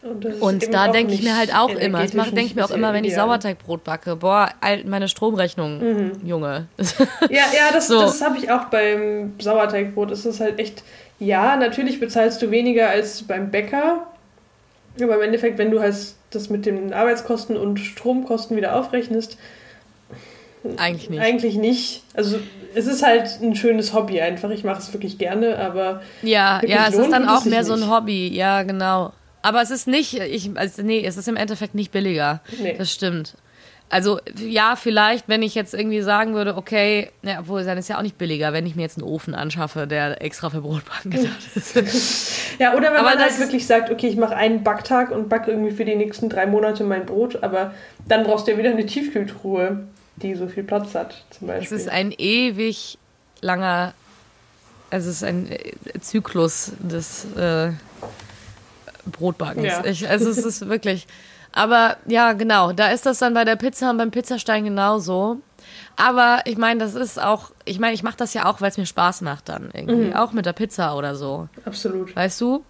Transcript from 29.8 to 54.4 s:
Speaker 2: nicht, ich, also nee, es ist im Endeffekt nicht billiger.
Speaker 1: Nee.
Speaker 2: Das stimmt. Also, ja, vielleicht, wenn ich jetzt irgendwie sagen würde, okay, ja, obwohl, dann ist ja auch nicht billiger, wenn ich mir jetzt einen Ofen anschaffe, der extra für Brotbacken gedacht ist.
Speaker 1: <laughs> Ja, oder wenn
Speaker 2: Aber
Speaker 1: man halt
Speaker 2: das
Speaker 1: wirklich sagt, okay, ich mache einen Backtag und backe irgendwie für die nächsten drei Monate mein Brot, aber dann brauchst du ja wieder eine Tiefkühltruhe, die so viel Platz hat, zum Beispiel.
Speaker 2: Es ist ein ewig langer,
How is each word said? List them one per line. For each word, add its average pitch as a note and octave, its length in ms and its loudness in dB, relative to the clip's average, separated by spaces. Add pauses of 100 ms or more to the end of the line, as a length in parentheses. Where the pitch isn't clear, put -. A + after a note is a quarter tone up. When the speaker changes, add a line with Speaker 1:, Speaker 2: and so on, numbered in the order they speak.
Speaker 2:
nicht, C4 340 0
ich, F#3+ 340 -6
also G3 280 -6
nee, A3 200 0
es F3+ 140 -4
ist G3 100 -8
im A3+ 100 -2
Endeffekt G#3 380 -6
nicht G#3 180 -4
billiger. D#3+ 480 0 (200)
Speaker 1:
Nee. F3+ 160 -4
Speaker 2:
Das F#3 160 -4
stimmt. E3+ 440 -4 (560)
Also, F#3+ 280 2 (180)
ja, A3 380 2
vielleicht, A3 520 2
wenn A3 140 2
ich G#3+ 140 -2
jetzt G#3 180 -4
irgendwie G#3+ 280 -2
sagen G#3+ 320 2
würde, G#3 220 -2
okay, G#3 540 0 (120)
ja, F#3+ 180 -6
obwohl, F3+ 240 -4
dann F#3 140 -2
ist F3+ 100 -8
ja G#3 100 -4
auch - 40 -2
nicht G#3 160 -6
billiger, D3+ 340 -2
wenn D#3+ 140 -2
ich D#3+ 100 -6
mir E3+ 60 -4
jetzt D#3+ 160 -6
einen D#3 100 -8
Ofen D#3 260 -6
anschaffe, D#3 540 -6
der D3 340 -2
extra D#3 280 -6
für D#3 100 -6
Brotbacken D3 500 -8
gedacht A#3+ 280 0 (180)
ist. - 180 -8
Speaker 1:
<laughs> - 840 -2
Ja, B3 140 6
oder D4 180 4
wenn D4+ 60 4
Speaker 2:
Aber A#3+ 120 6
Speaker 1:
man C4 80 4
halt C#4+ 120 6
Speaker 2:
das - 100 -2
Speaker 1:
wirklich C4 260 0
sagt, A3+ 240 4
okay, A#3 180 -2
ich G3+ 80 0
mache A3 200 2
einen A3 260 2
Backtag B3 480 2
und G#3+ 200 -4
backe A3+ 200 0
irgendwie G#3+ 220 0
für G#3 140 -2
die G#3+ 100 2
nächsten G#3 320 0
drei F#3+ 180 0
Monate G#3+ 380 2
mein F#3+ 220 -2
Brot, A3 360 -2
aber F#3+ 300 -2 (340)
dann A3 180 4
brauchst G#3 220 2
du A3+ 60 2
ja G#3 60 2
wieder A3+ 120 4
eine A3 140 0
Tiefkühltruhe, G3+ 1000 -4 (300)
die G3 180 -6
so F3+ 140 -6
viel G3 160 -8
Platz G3+ 300 -4
hat, - 360 -8
zum - 180 -14
Beispiel. F#3 160 -4 (140)
Speaker 2:
Es F#3 60 -6
ist - 60 -6
ein G3 260 -2
ewig A3 840 -2 (420)
langer, F3+ 540 -2 (960)